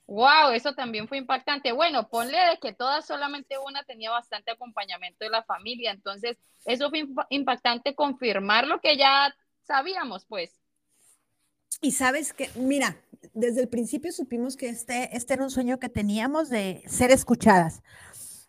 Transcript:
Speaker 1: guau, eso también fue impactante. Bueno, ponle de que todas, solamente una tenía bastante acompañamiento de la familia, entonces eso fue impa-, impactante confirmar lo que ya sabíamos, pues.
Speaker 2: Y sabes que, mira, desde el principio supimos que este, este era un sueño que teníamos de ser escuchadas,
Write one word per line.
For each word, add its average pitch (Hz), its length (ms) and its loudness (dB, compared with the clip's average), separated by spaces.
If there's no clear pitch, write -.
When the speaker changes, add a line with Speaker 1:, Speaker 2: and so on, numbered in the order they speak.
Speaker 1:
guau, 277 420 6
eso 240 240 -2
también 220 320 -6
fue 277 120 -8
impactante. 269 520 -4
Bueno, 277 380 0
ponle 247 300 -2
de 339 220 4
que 220 120 -8
todas, 277 340 -2
solamente 285 480 -6
una 277 200 -10
tenía 220 260 -10
bastante 233 400 -6
acompañamiento 202 760 -10
de 214 60 -8
la 226 140 -2
familia, 220 480 -6
entonces 202 460 -8
eso 262 260 -2
fue 311 100 -4
impa-, 277 300 -6
impactante 254 640 -2
confirmar 233 720 0
lo 339 140 0
que 302 160 4
ya 277 360 4
sabíamos, 285 640 -4
pues. 185 340 -8
Speaker 2:
Y 285 120 0
sabes 269 400 0
que, - 220 -8
mira, 262 420 0
desde 240 260 0
el 240 80 0
principio 269 440 -4
supimos 262 440 -6
que 254 120 -8
este, 240 460 -8
este 240 200 -4
era 269 80 -2
un 269 80 -4
sueño 254 280 -2
que 240 120 -8
teníamos 233 580 0
de 196 380 -4
ser 254 240 4
escuchadas, 208 720 6